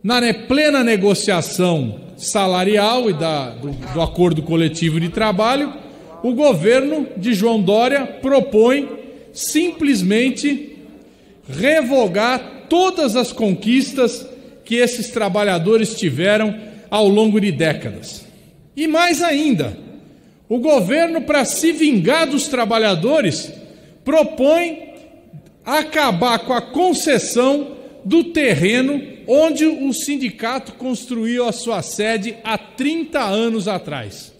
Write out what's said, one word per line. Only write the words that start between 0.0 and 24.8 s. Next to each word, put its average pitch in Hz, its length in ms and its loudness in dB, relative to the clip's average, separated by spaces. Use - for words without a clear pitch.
na 240 180 0
ne-, 233 120 2
plena 285 500 2
negociação 180 1160 0
salarial 202 920 0
e 190 40 0
da, 151 380 -4
do, 123 200 -10
do 139 300 -6
acordo 165 420 2
coletivo 160 580 0
de 170 80 -2
trabalho, 220 640 0
o 240 120 0
governo 262 720 2
de 208 160 -2
João 220 280 2
Dória 233 460 2
propõe 262 840 2
simplesmente 277 1400 0
revogar 240 1200 0
todas 339 460 2
as 247 180 0
conquistas 226 960 0
que 220 100 -4
esses 240 360 0
trabalhadores 202 840 0
tiveram 196 600 0
ao 208 180 4
longo 214 320 4
de 196 120 0
décadas. 135 760 -4
E 311 100 -2
mais 330 360 2
ainda, 269 540 0
o 233 100 -2
governo, 302 640 2
pra 294 220 0
se 311 280 0
vingar 294 540 2
dos 269 220 -2
trabalhadores, 220 1040 0
propõe 311 880 0